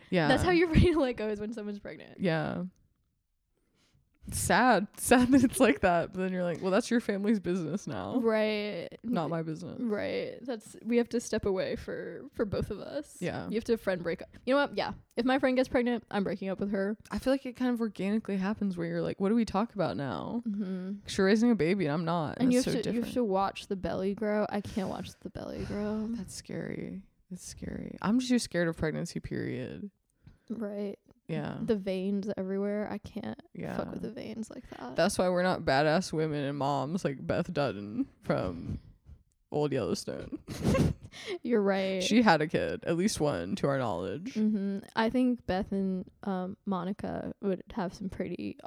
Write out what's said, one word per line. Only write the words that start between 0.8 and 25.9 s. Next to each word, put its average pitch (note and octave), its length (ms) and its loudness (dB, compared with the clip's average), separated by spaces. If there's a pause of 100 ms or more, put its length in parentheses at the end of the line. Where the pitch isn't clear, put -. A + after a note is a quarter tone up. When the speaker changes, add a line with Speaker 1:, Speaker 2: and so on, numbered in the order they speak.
Speaker 2:
to D4+ 60 4
let B3+ 160 2
go, G#3+ 140 -4
is G#3 100 -4
when G#3+ 140 -6
someone's G#3 260 -8
pregnant. - 400 -14
Speaker 1:
Yeah. D#3+ 440 0 (1600)
It's - 140 -6
sad. G#3+ 520 4
<laughs> - 60 -20
Sad B3 360 6
that C4 100 8
it's - 160 2
like C4+ 220 6
that, F3 320 4
but F#3 80 -4
then F#3 100 -2
you're F3+ 140 -2
like, E3+ 160 -2
"Well, F#3 100 2
that's G#3+ 180 4
your A#3 120 4
family's G3+ 400 0
business F3 460 -2
now. G2+ 340 -2
Speaker 2:
Right. G#3+ 680 0 (160)
Speaker 1:
Not E3 260 -2
my E3 120 -2
business." D#3+ 400 -6
Speaker 2:
Right. G3 600 -2
That's, A#3+ 420 -10
we A#3 100 2
have A#3+ 140 4
to B3 100 0
step - 260 -4
away F#3 300 0
for, - 460 -8 (100)
for A#3 140 -2
both G3+ 260 -4
of G3 80 -8
us. - 400 -10
Speaker 1:
Yeah. C3 300 -4
Speaker 2:
You G#3 60 -2
have A3+ 100 -2
to A#3 100 2
friend F#3 260 -2
break E3 200 -4
up. - 80 -16 (160)
You B3+ 80 2
know C#4+ 80 4
what? G3+ 160 -2
Yeah. F#3+ 160 -2 (240)
If A#3 80 0
my C4 140 4
friend B3+ 180 4
gets C4 100 4
pregnant, A#3+ 420 0
I'm G3+ 140 0
breaking F#3+ 240 -2
up F#3+ 140 -4
with G3+ 100 -2
her. G3+ 240 0 (160)
Speaker 1:
I G#3 80 -4
feel C4 140 2
like C4+ 120 -2
it A#3+ 120 -10
kind B3+ 140 2
of A3+ 100 0
organically G3+ 560 -2
happens F#3+ 400 -2
where E3+ 100 -2
you're E3+ 140 -2
like, E3 180 -2
"What F#3+ 80 2
do A3 80 4
we A#3 80 6
talk G#3+ 320 0
about D#3+ 220 0
now?" C3+ 500 -4
Speaker 2:
Mm-hmm. F#3+ 440 -4 (140)
Speaker 1:
'Cause - 120 -8
you're F#3+ 100 4
raising A3+ 240 6
a A3+ 40 6
baby F3 300 2
and C#3+ 80 0
I'm E3 120 0
not. E3 340 -2
Speaker 2:
And B3 140 4
you B3 60 6
Speaker 1:
That's C4 140 0
Speaker 2:
have - 20 -
Speaker 1:
so - 80 0
Speaker 2:
to, - 80 -2
you A#3 100 0
have A3 80 -4
Speaker 1:
different. - 60 -8
Speaker 2:
to B3 100 2
watch G3 420 0
the G3+ 80 -4
belly F#3+ 400 -2
grow. G#3 320 0
I G3+ 140 -2
can't F#3+ 260 -4
watch - 220 -6 (100)
the C4 120 -12
belly - 340 -8
grow. G#3 420 -4